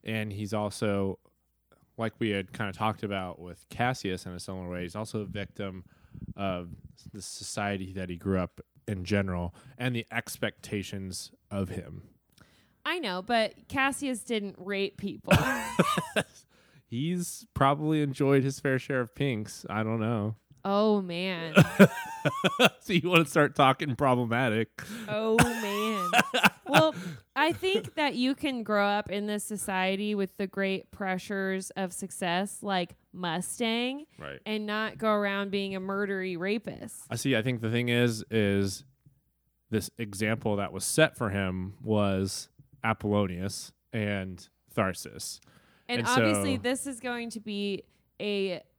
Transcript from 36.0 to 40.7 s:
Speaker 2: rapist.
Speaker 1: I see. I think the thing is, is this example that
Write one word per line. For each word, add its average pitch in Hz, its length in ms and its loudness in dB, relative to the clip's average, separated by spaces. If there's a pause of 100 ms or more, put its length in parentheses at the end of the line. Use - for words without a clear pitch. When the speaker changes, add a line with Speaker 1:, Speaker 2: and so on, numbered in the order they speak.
Speaker 2:
rapist. 202 560 -4 (160)
Speaker 1:
I 117 60 -2
see. 135 180 2
I 110 80 4
think 120 180 0
the 113 80 0
thing 120 200 0
is, 120 420 4
is 98 540 4 (840)
this 110 300 -2
example 107 560 0
that 98 180 -2